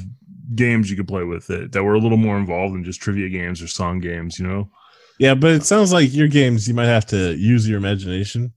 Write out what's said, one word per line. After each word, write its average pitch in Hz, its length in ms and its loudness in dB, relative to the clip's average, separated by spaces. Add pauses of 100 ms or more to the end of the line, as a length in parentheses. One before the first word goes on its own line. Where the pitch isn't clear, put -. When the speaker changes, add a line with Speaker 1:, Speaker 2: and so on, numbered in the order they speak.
(540)
Speaker 1:
games 113 360 2
you 98 60 -6
could 95 120 -6
play 92 160 -6
with 85 260 -8
it 90 220 -8
that 98 120 -2
were 104 100 2
a 107 40 4
little 113 200 2
more 104 200 2
involved 95 360 -2
than 90 100 -8
just 90 160 -12
trivia 98 280 -4
games 87 340 -6
or 85 60 -12
song 90 320 -4
games, 85 380 -8
you 90 80 -4
know? 98 240 -6 (480)
Speaker 2:
Yeah, 135 160 6
but 143 180 4
it 147 120 2
sounds 202 280 4
like 147 220 4
your 147 140 4
games, 123 400 2
you 120 60 0
might 120 120 2
have 117 200 4
to 90 300 0
use 110 320 2
your 107 100 -2
imagination. 98 800 -4